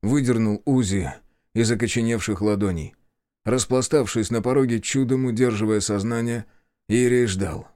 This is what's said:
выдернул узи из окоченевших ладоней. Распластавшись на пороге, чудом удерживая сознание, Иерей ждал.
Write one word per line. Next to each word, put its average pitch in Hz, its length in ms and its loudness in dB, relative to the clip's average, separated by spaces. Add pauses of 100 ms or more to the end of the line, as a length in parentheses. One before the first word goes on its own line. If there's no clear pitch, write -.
выдернул 113 640 2
узи 98 480 0 (400)
из 113 180 0
окоченевших 113 720 -2
ладоней. 98 540 -2 (500)
Распластавшись 127 840 0
на 117 100 -2
пороге, 123 400 0
чудом 131 440 0
удерживая 110 540 2
сознание, 117 680 -2 (440)
Иерей 123 360 4
ждал. 92 500 -4